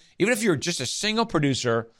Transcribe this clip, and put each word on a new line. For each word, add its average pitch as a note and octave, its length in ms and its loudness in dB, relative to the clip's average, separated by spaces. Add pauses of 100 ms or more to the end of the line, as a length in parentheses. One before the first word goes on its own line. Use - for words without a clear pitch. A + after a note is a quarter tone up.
(180)
even G#3 140 2
if G#3+ 100 -2
you're F#3+ 140 4
just E3+ 240 -4
a B2 60 -6
single G#3+ 400 -2
producer B2 640 0 (120)